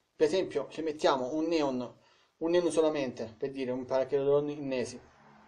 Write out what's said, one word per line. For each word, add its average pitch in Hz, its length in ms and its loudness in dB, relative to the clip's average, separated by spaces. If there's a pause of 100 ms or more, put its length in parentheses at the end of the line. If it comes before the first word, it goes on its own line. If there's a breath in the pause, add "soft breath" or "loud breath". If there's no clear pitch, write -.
(140)
Per 156 120 4
esempio, 160 440 0
se 156 120 -8
mettiamo 147 500 0
un 156 140 -2
neon, 135 520 0 (400 soft breath)
un 165 120 -2
neon 170 220 4
solamente, 143 640 0
per 139 140 -6
dire, 135 200 -4
un 127 140 -4
paracherodon 139 640 2
innesi, 135 500 -4 (500)